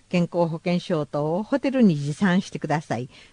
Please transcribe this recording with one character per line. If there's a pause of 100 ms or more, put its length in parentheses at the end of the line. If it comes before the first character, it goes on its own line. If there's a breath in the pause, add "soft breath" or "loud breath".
健
康
保
険
証
等
を
ホ
テ
ル
に
持
参
し
て
く
だ
さ
い。 (240 loud breath)